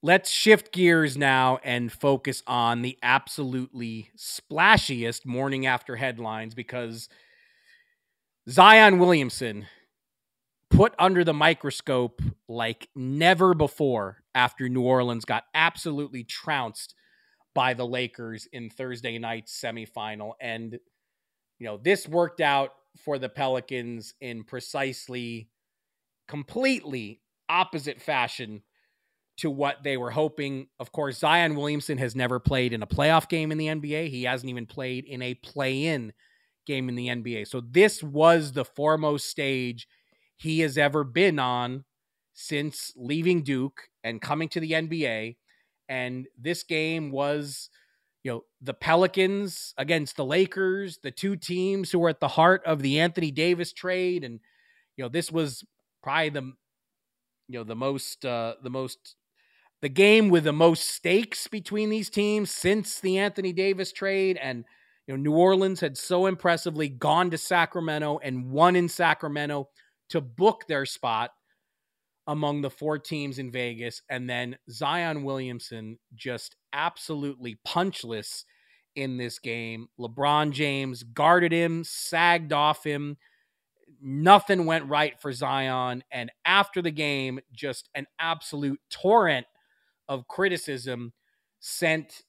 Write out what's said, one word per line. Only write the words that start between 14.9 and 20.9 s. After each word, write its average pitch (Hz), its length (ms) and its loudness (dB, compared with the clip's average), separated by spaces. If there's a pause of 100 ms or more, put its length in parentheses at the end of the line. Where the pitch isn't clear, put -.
got 117 180 -2 (100)
absolutely 147 680 -2
trounced - 720 -8 (580)
by 127 200 2
the 123 120 -4
Lakers 120 640 -8
in 117 220 -14
Thursday 120 500 -10
night's 113 400 -10
semifinal. 110 800 -10
And, 117 400 -10 (800)